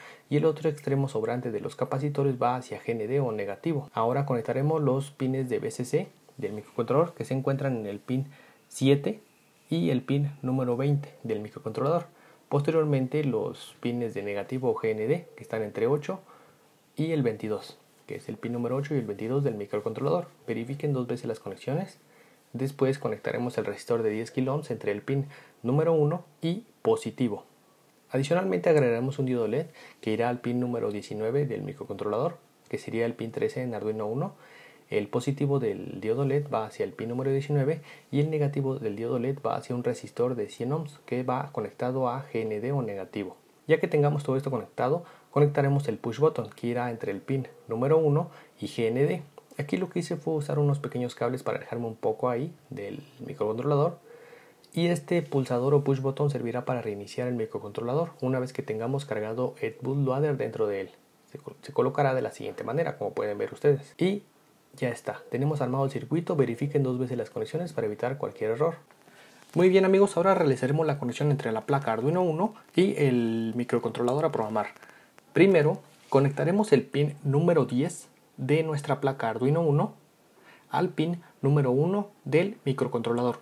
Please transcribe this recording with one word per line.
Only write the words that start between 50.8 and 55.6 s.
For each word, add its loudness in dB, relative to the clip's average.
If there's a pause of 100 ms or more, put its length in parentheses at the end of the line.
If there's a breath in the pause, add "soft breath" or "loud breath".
cables -2
para -4
alejarme -8
un -10
poco 0
ahí -2 (160)
del -10 (240)
microcontrolador. 0 (720 loud breath)
Y 2
este 0
pulsador 0